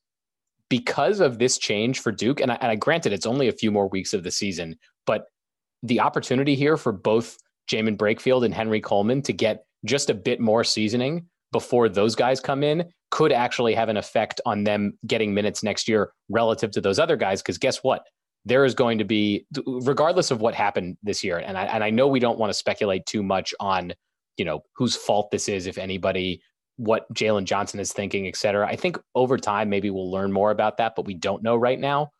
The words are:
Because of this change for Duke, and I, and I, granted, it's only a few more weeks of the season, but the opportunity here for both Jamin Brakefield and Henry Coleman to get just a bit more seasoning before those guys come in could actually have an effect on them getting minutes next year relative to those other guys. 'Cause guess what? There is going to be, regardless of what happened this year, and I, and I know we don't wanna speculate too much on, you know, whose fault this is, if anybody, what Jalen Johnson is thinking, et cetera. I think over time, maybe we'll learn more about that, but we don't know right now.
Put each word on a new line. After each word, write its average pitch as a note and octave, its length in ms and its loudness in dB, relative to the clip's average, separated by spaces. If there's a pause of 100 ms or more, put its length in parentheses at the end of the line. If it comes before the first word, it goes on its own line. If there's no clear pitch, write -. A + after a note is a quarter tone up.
(680)
Because D3 520 0
of B2 180 2
this B2 200 2
change A2+ 420 -2
for A#2 120 -2
Duke, A2+ 280 -2
and B2 120 0
I, A#2 80 -4
and A#2+ 100 0
I, A2 60 0
granted, D3 360 0
it's - 140 -2
only B2+ 220 0
a G2+ 40 2
few A2 180 -2
more G2+ 180 2
weeks F#2+ 240 -4
of F2+ 120 -2
the F2+ 60 -6
season, E2+ 460 -6 (300)
but A2+ 200 -2 (560)
the C#3 180 2
opportunity C#3 540 0
here D3 220 2
for C3 160 -2
both G#2+ 440 0 (340)
Jamin A2 260 0
Brakefield A#2 480 2
and G2 100 0
Henry A2 260 0
Coleman A2 420 2
to B2+ 100 -2
get G#2+ 320 -2 (200)
just C#3 260 0
a B2 40 0
bit A2 260 -2
more A2 240 4
seasoning B2 600 -2 (260)
before A#2+ 360 4
those G2+ 280 2
guys C3 240 2
come C#3 240 -2
in D#3+ 240 0 (220)
could D#3 200 4
actually A#2+ 440 2
have A2 140 2
an G#2+ 80 0
effect - 500 -2
on G2+ 180 0
them G#2 420 0
getting A2 280 0
minutes G#2 280 -2
next G#2 240 -2
year G#2+ 260 2 (160)
relative A2+ 440 2
to G#2+ 80 -4
those G2 180 2
other D#3+ 180 4
guys. G2 260 0
'Cause F#2 160 -6
guess C3 200 0
what? B2+ 240 0 (420)
There B2+ 200 4
is B2 100 2
going A#2 240 2
to G#2+ 60 0
be, G#2 420 0 (200)
regardless C#3+ 640 2
of A#2+ 100 0
what A2+ 140 0
happened G2 480 -2
this G2+ 200 -4
year, F2 160 -2
and - 180 -8
I, F#2 80 -4
and G#2+ 200 0
I G#2+ 60 0
know B2 180 4
we C3+ 120 2
don't A#2 180 2
wanna G#2 160 0
speculate G2 520 -2
too G#2+ 160 -4
much F#2+ 380 -2
on, F#2 320 -2 (440)
you G2+ 80 -2
know, D#2 180 -4 (120)
whose B2 220 0
fault G#2 340 -2
this - 180 -2
is, F#2+ 180 -4
if F#2 120 -8
anybody, F#2+ 640 -4 (360)
what A2 360 -2
Jalen G#2+ 300 0
Johnson G2+ 360 -4
is F#2+ 120 -6
thinking, G2 340 -4
et F2 100 -8
cetera. G2+ 300 0
I A#2 100 -4
think F3+ 220 -4 (160)
over B2+ 240 2
time, G#2+ 320 -2
maybe G2+ 180 0
we'll F#2+ 220 -4
learn G2 200 -2
more G2 200 2
about G#2+ 260 0
that, A2+ 180 0
but F#2 120 -6
we G2+ 80 -8
don't G2 280 -4
know A#2 140 2
right B2 220 0
now. C#3+ 400 -2